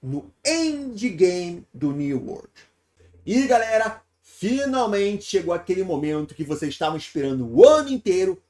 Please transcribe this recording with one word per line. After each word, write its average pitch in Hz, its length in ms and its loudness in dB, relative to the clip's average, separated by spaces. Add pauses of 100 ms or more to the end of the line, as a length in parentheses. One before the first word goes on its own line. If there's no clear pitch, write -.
no 139 280 -8 (160)
endgame 214 1300 -2
do 143 200 -4
New 143 320 -4
World. - 260 -14 (760)
E 247 220 2
galera, 220 540 0 (200)
finalmente 214 1000 -2
chegou 170 300 -2
aquele 180 300 -2
momento 151 520 -4
que 156 80 -8
vocês 147 300 -6
estavam 156 240 -4
esperando 135 480 -4
o 117 200 8
ano 302 240 6
inteiro, 190 600 -2